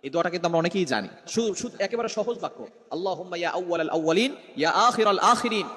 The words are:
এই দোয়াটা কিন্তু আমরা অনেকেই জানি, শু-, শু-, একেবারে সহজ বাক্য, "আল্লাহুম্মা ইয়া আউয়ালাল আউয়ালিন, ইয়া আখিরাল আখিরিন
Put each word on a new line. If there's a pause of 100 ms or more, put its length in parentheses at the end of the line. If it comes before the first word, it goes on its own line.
এই
দোয়াটা
কিন্তু
আমরা
অনেকেই
জানি, (200)
শু-,
শু-,
একেবারে
সহজ
বাক্য, (240)
"আল্লাহুম্মা
ইয়া
আউয়ালাল
আউয়ালিন, (200)
ইয়া
আখিরাল
আখিরিন (100)